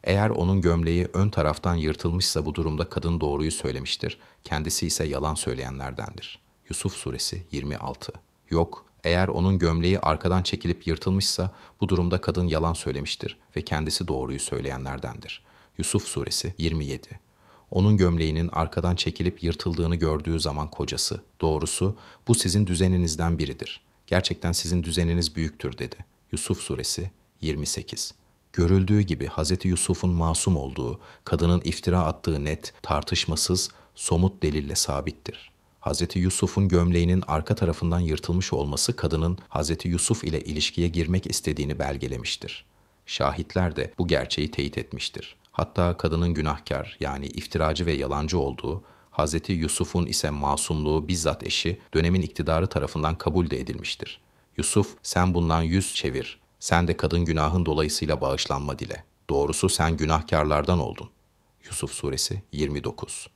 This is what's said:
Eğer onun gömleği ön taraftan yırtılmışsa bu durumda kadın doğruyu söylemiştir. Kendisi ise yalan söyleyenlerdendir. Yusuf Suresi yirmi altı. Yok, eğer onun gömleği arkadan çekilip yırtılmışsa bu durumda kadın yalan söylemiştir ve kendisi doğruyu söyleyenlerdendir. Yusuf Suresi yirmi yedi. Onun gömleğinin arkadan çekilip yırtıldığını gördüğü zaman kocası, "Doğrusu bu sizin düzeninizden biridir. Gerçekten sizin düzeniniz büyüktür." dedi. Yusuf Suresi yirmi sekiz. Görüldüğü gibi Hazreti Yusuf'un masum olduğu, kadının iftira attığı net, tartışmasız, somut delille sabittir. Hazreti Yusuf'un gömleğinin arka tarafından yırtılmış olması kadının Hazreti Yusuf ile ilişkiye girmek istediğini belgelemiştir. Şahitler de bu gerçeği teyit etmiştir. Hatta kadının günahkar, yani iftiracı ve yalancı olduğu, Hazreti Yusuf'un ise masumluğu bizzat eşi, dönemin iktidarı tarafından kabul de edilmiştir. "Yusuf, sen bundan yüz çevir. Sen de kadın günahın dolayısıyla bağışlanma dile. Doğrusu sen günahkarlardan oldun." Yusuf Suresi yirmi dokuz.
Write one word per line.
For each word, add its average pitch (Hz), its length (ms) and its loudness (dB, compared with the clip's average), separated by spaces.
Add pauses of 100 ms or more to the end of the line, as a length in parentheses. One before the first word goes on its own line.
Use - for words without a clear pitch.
Eğer 101 260 4
onun 92 300 4
gömleği 85 520 2
ön 98 160 4
taraftan 78 460 0
yırtılmışsa 80 720 0
bu 78 80 -4
durumda 78 340 -2
kadın 85 320 -2
doğruyu 76 300 0
söylemiştir. - 680 -6 (260)
Kendisi 76 420 -2
ise 82 180 -2
yalan 73 300 -2
söyleyenlerdendir. 64 1040 -8 (300)
Yusuf - 240 -4
Suresi - 500 -6 (100)
yirmi 71 240 -4
altı. - 360 -8 (380)
Yok, 82 340 0 (200)
eğer 90 240 4
onun 92 300 2
gömleği 85 420 2
arkadan 92 420 2
çekilip - 440 -2
yırtılmışsa 92 640 0 (300)
bu 98 80 0
durumda 90 320 2
kadın 87 260 0
yalan 80 260 2
söylemiştir 71 640 -6 (180)
ve 85 60 -2
kendisi 78 460 -2
doğruyu 67 320 -2
söyleyenlerdendir. 65 1000 -6 (360)
Yusuf - 300 0
Suresi - 500 -4
yirmi 80 260 0
yedi. - 360 -10 (500)
Onun 104 260 6
gömleğinin 85 520 4
arkadan 85 480 0
çekilip - 460 -2
yırtıldığını 85 540 0
gördüğü 78 440 0
zaman 76 300 -2
kocası, - 520 -4 (180)
"Doğrusu 80 560 0 (320)
bu 120 60 10
sizin 101 320 4
düzeninizden 85 720 2
biridir. - 420 -6 (260)
Gerçekten 87 460 0
sizin 85 300 0
düzeniniz 85 540 0
büyüktür." 78 420 -4
dedi. 64 180 -8 (360)
Yusuf - 280 -2
Suresi 82 500 -6 (300)
yirmi 73 260 -2
sekiz. - 480 -6 (380)
Görüldüğü 95 480 6
gibi 78 260 0
Hazreti 92 420 0
Yusuf'un 90 420 2
masum 82 460 2
olduğu, 67 440 -4 (240)
kadının 85 400 4
iftira 87 400 2
attığı 78 400 0
net, - 380 -4
tartışmasız, - 880 0 (240)
somut 90 480 2
delille 73 320 -2
sabittir. - 800 -4 (280)
Hazreti - 380 -2
Yusuf'un 92 500 2
gömleğinin 87 580 4
arka 80 280 0
tarafından 85 460 0
yırtılmış 85 520 0
olması 71 440 -2
kadının 82 420 0 (100)
Hazreti - 400 -2
Yusuf 87 360 0
ile 80 160 -2
ilişkiye 80 480 0
girmek 85 380 2
istediğini 73 520 -2
belgelemiştir. 67 840 -6 (420)
Şahitler 82 680 0
de 65 220 -4
bu 87 100 0
gerçeği 73 420 0
teyit 71 280 -4
etmiştir. - 580 -10 (160)
Hatta - 440 0
kadının 85 380 2
günahkar, 73 640 -4
yani 69 260 -6
iftiracı 78 600 -2
ve 82 60 2
yalancı 71 460 0
olduğu, 69 460 -2 (260)
Hazreti 78 420 0
Yusuf'un 82 540 0
ise - 240 -2
masumluğu 76 800 0
bizzat 80 380 0
eşi, - 340 -2 (140)
dönemin 85 280 4
iktidarı 80 440 0
tarafından 76 520 -2
kabul 82 320 2
de 64 100 -2
edilmiştir. - 600 -8 (360)
"Yusuf, - 460 0
sen 90 320 2
bundan 82 280 2
yüz 85 320 0
çevir. - 460 -4 (200)
Sen 87 280 4
de 90 80 2
kadın 85 280 2
günahın 80 420 2
dolayısıyla 76 540 0
bağışlanma 67 580 -2
dile. - 260 -10 (260)
Doğrusu 73 380 2
sen 80 280 2
günahkarlardan 78 840 2
oldun." - 320 -4 (540)
Yusuf - 280 -8
Suresi 71 500 -4 (100)
yirmi 73 320 -2
dokuz. - 520 -8